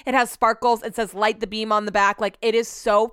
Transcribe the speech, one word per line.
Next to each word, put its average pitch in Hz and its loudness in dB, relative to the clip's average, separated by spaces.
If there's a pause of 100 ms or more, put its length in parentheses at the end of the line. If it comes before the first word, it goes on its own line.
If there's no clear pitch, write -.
It 254 -2
has 247 2
sparkles. 226 0
It 226 -10
says 220 -4
"Light 214 0
the 220 -4
Beam" 220 -6
on 208 2
the 202 -6
back. 202 2
Like, - -4
it 226 0
is 233 0
so 220 0